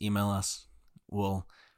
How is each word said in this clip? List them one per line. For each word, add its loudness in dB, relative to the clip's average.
email 2
us. -2
We'll 0